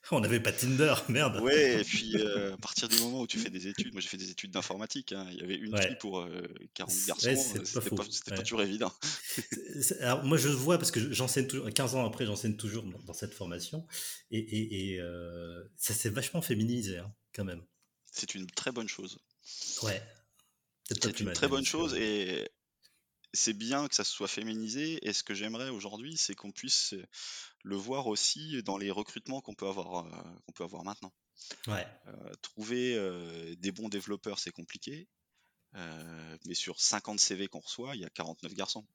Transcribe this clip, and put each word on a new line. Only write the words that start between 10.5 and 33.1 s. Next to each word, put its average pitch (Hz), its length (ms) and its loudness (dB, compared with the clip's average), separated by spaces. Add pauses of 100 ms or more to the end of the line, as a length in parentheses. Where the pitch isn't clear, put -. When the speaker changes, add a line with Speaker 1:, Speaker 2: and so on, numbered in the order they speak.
Speaker 1:
parce 170 140 4
que 117 100 2
je, 135 140 2
j'enseigne 127 320 4
toujours, 131 260 -2
quinze 127 220 2
ans 127 100 4
après, 110 220 0
j'enseigne 107 300 0
toujours 107 260 -4
dans, 92 160 -8
dans - 160 -12
cette - 180 -6
formation, 90 540 -6 (440)
et, 110 100 2
et, 107 540 -2
et, 90 60 -4
euh, 85 600 -8 (160)
ça - 160 0
s'est 113 160 2
vachement 139 320 -2
féminisé, 110 560 2
hein, 95 120 -8 (240)
quand 104 100 -2
même. 87 200 -6 (460)
Speaker 2:
C'est - 240 -6
une 95 160 -8
très - 220 -2
bonne 117 180 -2
chose. - 280 -8 (640)
Speaker 1:
Ouais. 107 200 0 (880)
Peut-être 110 100 0
pas 117 80 4
Speaker 2:
C'est 101 60 0
Speaker 1:
plus - 60 -2
Speaker 2:
une 101 80 2
Speaker 1:
mal, 90 60 -2
Speaker 2:
très 139 120 6
Speaker 1:
bien 135 100 4
Speaker 2:
bonne 135 80 2
Speaker 1:
sûr. 151 140 2
Speaker 2:
chose, 156 160 0
et 95 560 2 (840)
c'est - 220 2
bien 131 340 0
que - 60 -2
ça 104 100 4
se - 80 0
soit 98 160 -2
féminisé, 113 680 -2 (100)
et 101 60 0
ce - 80 0
que - 100 -4
j'aimerais 110 380 -4
aujourd'hui, 110 480 -6
c'est - 160 0
qu'on 101 180 -12
puisse - 420 0 (680)
le 98 120 -2
voir 123 320 -2
aussi 143 560 0
dans 98 120 -2
les 101 140 -2
recrutements 107 500 -4
qu'on 104 140 -12
peut 98 140 -4
avoir, 90 360 -4
euh, 85 60 -12 (340)
qu'on - 80 -18
peut 90 120 -8
avoir 85 200 -10
maintenant. 95 300 -10 (540)
Speaker 1:
Ouais. 95 180 -2 (220)
Speaker 2:
Euh, - 240 -16 (100)
trouver, 123 540 -2
euh, 85 600 -4